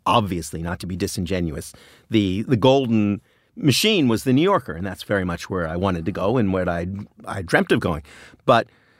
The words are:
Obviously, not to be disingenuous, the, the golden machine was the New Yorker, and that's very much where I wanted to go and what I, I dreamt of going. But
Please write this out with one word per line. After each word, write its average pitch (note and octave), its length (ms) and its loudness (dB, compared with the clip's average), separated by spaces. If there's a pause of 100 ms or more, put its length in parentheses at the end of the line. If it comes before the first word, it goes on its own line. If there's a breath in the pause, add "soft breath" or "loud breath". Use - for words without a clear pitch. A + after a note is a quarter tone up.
Obviously, F2+ 560 0
not E2+ 160 -4
to - 80 -10
be F2+ 80 -6
disingenuous, F2 760 -4 (380 soft breath)
the, G2+ 380 2
the C3+ 100 2
golden A2+ 640 2 (340)
machine E3+ 520 2
was A2 160 0
the C3 100 2
New C3+ 80 4
Yorker, F3+ 320 0
and F2 140 -8
that's F#2 160 -10
very G2 220 -2
much F2 220 -6
where F2+ 200 -4
I D#2+ 80 -6
wanted F2+ 300 0
to G2+ 60 -2
go F#2+ 260 0
and G2+ 140 0
what F#2 160 0
I, F2 200 -4 (400)
I G2+ 160 -8
dreamt F3 280 0
of C3 100 2
going. D#2+ 200 -2 (460 loud breath)
But A#2 180 6 (340 soft breath)